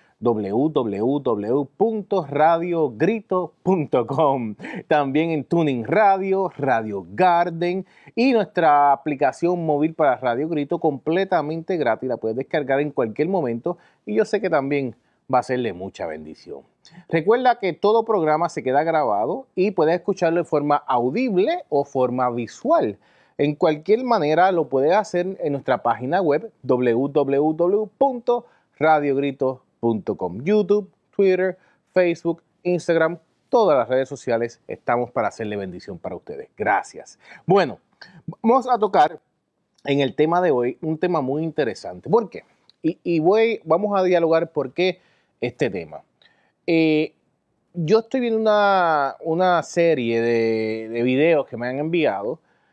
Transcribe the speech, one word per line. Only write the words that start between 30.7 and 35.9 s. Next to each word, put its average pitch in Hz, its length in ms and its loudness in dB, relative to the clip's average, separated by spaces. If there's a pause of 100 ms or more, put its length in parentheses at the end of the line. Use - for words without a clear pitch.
Twitter, 185 420 2 (360)
Facebook, 170 500 0 (220)
Instagram, 170 520 0 (320)
todas 190 300 4
las 117 100 0
redes 131 200 0
sociales 120 580 -4
estamos 120 460 -4
para 107 160 -2
hacerle 104 280 -6
bendición 92 420 -10